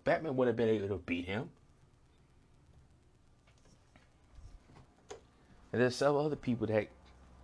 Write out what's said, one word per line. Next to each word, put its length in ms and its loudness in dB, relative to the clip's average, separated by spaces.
Batman 320 0
wouldn't 200 2
have 80 2
been 80 4
able 140 -2
to 160 -4
beat 220 -4
him. 240 -4
And 80 2
there's 160 2
several 280 2
other 120 -2
people 300 -2
that 200 2